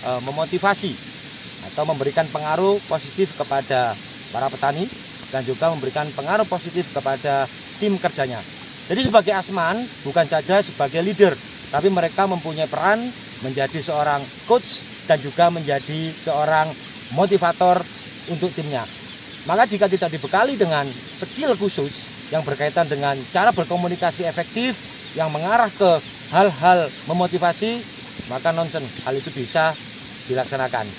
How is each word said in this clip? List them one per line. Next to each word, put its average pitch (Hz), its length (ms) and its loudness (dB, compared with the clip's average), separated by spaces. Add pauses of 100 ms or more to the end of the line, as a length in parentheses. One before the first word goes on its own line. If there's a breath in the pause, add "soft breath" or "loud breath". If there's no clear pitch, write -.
eh, 127 240 -2
memotivasi 175 640 0 (800)
atau 151 160 -2
memberikan 147 400 2
pengaruh 160 560 2
positif - 560 -2
kepada 127 560 0 (400)
para 131 160 0
petani 147 400 -2 (400)
dan 131 160 -2
juga 156 240 2
memberikan 143 400 -2
pengaruh 175 400 0
positif 175 400 -4
kepada 135 560 0 (320)
tim 202 160 2
kerjanya. 135 480 -2 (480)
Jadi 254 160 2
sebagai 208 320 6
Asman 185 400 0 (240)
bukan 143 240 2
saja 165 320 2
sebagai 151 400 -2
leader, 185 400 4 (320)
tapi 147 160 2
mereka 190 400 2
mempunyai 160 400 -2
peran 196 320 2 (400)
menjadi 135 400 -2
seorang 147 400 2 (320)
coach - 320 2 (240)
dan 160 160 6
juga 170 240 4
menjadi 156 640 -2
seorang 156 560 2 (480)
motivator 180 640 4 (480)
untuk 175 240 -2
timnya. 147 320 -4 (640)
Maka 190 160 6
jika 202 240 4
tidak 180 240 2
dibekali 208 480 2
dengan 156 320 4
skill 220 640 -2
khusus 175 540 -2 (200)
yang 156 160 0
berkaitan 147 400 2
dengan 139 320 0 (160)
cara 190 160 6
berkomunikasi 175 800 0
efektif, 214 480 -2 (400)
yang 156 160 0
mengarah 202 400 4
ke 190 180 6 (380)
hal-hal 170 600 6 (200)
memotivasi, 180 720 0 (480)
maka 135 240 0
nonsen 160 320 -2 (200)
hal 135 120 0
itu 135 160 -6
bisa 156 400 2 (560)
dilaksanakan. 127 560 0 (140)